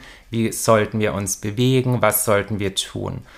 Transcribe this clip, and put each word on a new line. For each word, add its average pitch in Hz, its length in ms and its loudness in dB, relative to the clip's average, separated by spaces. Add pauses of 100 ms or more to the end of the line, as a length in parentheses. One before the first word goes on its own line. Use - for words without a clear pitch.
(300)
wie 113 220 -2
sollten 107 480 2
wir 104 140 0
uns 98 240 -4
bewegen, 123 640 0
was 107 240 2
sollten 101 340 0
wir 95 160 -4
tun. 98 460 -6 (160)